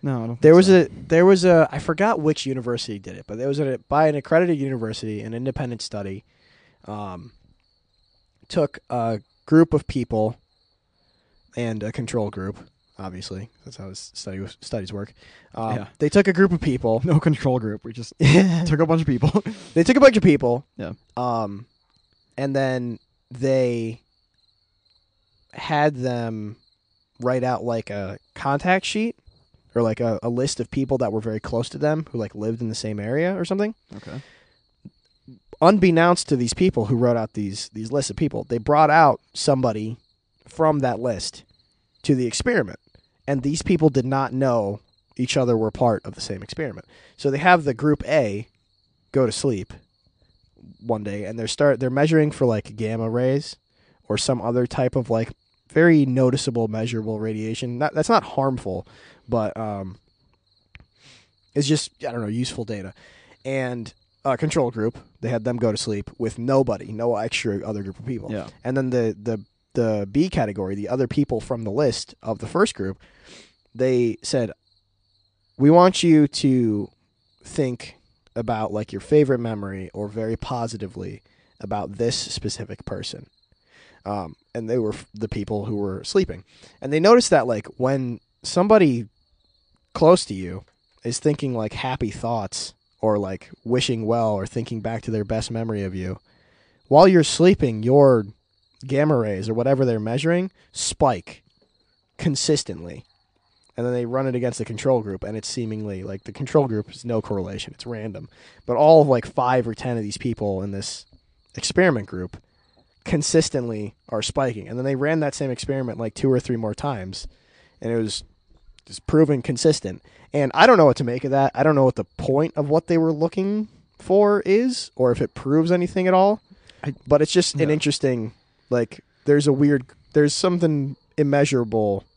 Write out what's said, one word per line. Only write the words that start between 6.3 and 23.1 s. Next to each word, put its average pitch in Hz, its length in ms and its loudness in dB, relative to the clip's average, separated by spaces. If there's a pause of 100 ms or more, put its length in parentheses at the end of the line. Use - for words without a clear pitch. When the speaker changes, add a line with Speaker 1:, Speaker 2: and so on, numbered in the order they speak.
Speaker 2:
um, 101 440 -12 (1160)
took - 320 -4 (100)
a 113 300 -4 (260)
group 160 260 6
of 147 140 0
people 113 500 -2 (1200)
and 113 280 -6
a 110 80 -6
control 113 380 -4
group. 95 260 -8 (420)
Obviously, 95 500 -12 (160)
that's 131 120 -18
how 98 140 -16
s-, - 240 -18
study, 95 300 -10 (160)
studies 98 320 -10
work. 101 200 -10 (420)
Um, 110 220 -4
Speaker 1:
Yeah. 101 100 -10 (120)
Speaker 2:
they 147 100 0
took 196 180 4
a 196 60 2
group 185 200 4
of 170 80 -2
people. 120 420 0
Speaker 1:
<laughs> - 20 -4
No 156 160 4
control 139 400 0
group. 107 240 -8
We 117 80 -12
just 117 240 -14
Speaker 2:
<laughs> 170 500 4
Speaker 1:
took 151 140 0
a 165 60 4
bunch 160 160 2
of 147 40 -2
people. 147 240 2 (280)
<laughs> - 160 -20
Speaker 2:
They 165 100 4
took 247 120 4
a 277 40 6
bunch 262 160 10
of 202 60 4
people. 131 440 4 (100)
Speaker 1:
Yeah. 90 160 -10 (240)
Speaker 2:
Um, 113 500 -4 (680)
and 139 200 -4
then 127 420 -2 (320)